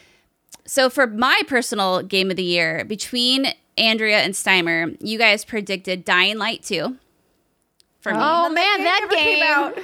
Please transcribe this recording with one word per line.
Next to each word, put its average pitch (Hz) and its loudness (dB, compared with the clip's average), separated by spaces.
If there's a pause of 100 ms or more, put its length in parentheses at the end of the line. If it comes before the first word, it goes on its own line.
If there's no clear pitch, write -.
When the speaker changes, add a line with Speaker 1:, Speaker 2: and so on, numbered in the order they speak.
(640)
Speaker 1:
so 262 2
for 254 0
my 262 0
personal 202 0
game 190 0
of 185 -2
the 190 -4
year, 165 0
between 247 -2 (300)
Andrea 220 2
and 185 0
Steimer, 170 0
you 220 -6
guys 220 2
predicted 190 -6
Dying 190 2
Light 214 -6
two 190 -4 (1040)
for 202 -6
me. 220 0
Speaker 2:
Oh, 320 2
Speaker 3:
When 330 0
Speaker 2:
man, 381 2
Speaker 3:
that 392 2
Speaker 2:
that - -
Speaker 3:
game 302 2
Speaker 2:
game. 311 2
Speaker 3:
ever 294 2
came 381 -10